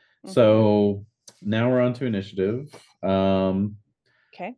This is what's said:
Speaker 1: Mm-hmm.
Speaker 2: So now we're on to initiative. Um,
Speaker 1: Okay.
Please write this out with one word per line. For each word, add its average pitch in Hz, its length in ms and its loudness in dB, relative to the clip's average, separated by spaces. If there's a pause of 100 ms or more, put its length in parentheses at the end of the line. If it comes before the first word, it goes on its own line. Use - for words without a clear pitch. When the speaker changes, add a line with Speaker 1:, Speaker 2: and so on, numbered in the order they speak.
(240)
Speaker 1:
Mm-hmm. 190 60 -16
Speaker 2:
So 104 760 4 (380)
now 110 280 -2
we're 127 120 0
on 123 120 0
to 131 120 -6
initiative. 101 680 -4 (280)
Um, 95 760 0 (580)
Speaker 1:
Okay. 202 240 -12